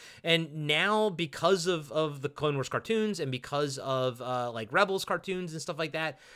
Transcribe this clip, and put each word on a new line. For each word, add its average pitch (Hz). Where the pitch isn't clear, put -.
And 160
now, 202
because 170
of, 165
of 151
the 143
Clone 147
Wars 135
cartoons 214
and 143
because 135
of, 127
uh, 123
like, 113
Rebels 190
cartoons 180
and 160
stuff 165
like 160
that, 160